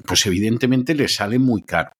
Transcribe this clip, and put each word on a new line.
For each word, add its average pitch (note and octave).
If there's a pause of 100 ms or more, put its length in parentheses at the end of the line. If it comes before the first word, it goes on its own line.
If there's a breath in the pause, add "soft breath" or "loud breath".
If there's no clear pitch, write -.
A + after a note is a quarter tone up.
pues -
evidentemente A#2+
le C3+
sale G#2+
muy B2
caro. E2